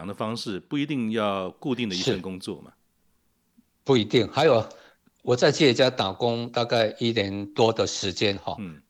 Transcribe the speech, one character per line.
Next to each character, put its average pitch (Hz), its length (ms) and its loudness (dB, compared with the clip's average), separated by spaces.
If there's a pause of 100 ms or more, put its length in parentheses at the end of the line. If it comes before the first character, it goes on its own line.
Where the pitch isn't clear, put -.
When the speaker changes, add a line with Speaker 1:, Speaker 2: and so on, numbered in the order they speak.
Speaker 1:
烊 85 60 -12
的 98 80 -8
方 113 200 -4
式， 107 240 -8
不 143 200 -6
一 143 80 -2
定 127 240 -4
要 98 400 -2
固 131 240 -4
定 117 120 -4
的 95 80 -4
一 92 60 -4
份 101 220 -2
工 95 180 -10
作 78 220 -12
嘛。 69 80 -20
Speaker 2:
是。 - 920 -20 (220)
不 135 120 4
一 104 80 4
定。 110 280 2
还 147 140 2
有， 117 200 4 (560)
我 123 140 0
在 151 160 4
吉 156 120 2
野 123 100 6
家 131 160 4
打 101 200 -2
工 120 400 -2
大 120 140 0
概 113 340 0
一 117 140 0
年 101 400 -2
多 117 180 4
的 101 160 0
时 - 240 -4
间 98 280 -2
哈， - 200 -8
Speaker 1:
嗯。 85 320 -14